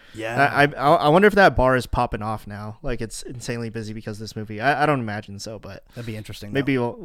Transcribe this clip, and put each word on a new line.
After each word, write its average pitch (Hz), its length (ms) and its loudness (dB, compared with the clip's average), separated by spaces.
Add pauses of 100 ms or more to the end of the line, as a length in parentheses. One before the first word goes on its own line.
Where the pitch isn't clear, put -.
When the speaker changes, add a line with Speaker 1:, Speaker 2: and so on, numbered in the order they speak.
(160)
Speaker 1:
Yeah. 113 360 0
Speaker 2:
I, 143 120 4
I, 143 320 4
I 151 140 4
wonder 185 180 8
if 202 80 4
that 170 200 8
bar 127 200 4
is 123 100 0
popping 120 380 -2
off 107 240 -6
now. 104 340 -12
Like, 120 200 -4
it's 113 220 -10
insanely 117 460 -8
busy 110 240 -8
because 107 240 -10
of 110 40 -12
this 107 140 -12
movie. 107 260 -10
I, 139 220 2
I - 40 2
don't 143 140 2
imagine 107 360 -8
so, 107 220 -12
but 92 300 -16
Speaker 1:
That'd 117 180 -12
be 110 80 -8
interesting, 107 380 -12
Speaker 2:
maybe 135 220 2
Speaker 1:
though. 120 160 0
Speaker 2:
we'll, - 140 -12